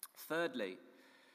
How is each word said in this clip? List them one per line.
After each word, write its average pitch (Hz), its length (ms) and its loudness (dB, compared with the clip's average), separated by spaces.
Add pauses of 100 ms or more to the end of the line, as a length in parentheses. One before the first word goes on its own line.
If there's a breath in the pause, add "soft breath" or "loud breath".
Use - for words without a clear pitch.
(280)
Thirdly, 127 500 2 (580 loud breath)